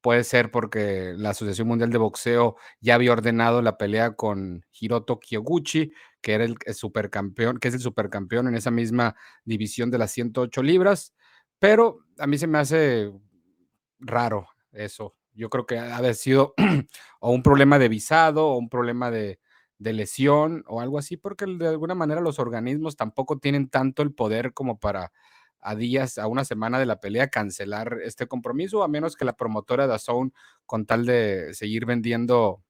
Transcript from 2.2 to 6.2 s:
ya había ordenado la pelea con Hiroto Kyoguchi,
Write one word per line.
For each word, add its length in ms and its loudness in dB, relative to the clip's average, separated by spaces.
ya 160 6
había 160 6
ordenado 500 2
la 160 0
pelea 380 0
con 560 -6
Hiroto 480 -4
Kyoguchi, 720 -2